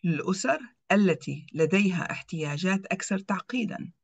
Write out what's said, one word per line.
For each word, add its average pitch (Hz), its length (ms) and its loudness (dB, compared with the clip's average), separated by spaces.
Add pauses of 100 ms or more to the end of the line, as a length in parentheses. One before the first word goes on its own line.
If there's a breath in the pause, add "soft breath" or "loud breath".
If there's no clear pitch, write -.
للأسر 170 560 0 (320)
التي 165 600 2
لديها 175 560 2
احتياجات 175 760 -2
أكثر 196 320 -4
تعقيدا. 196 720 -4 (140)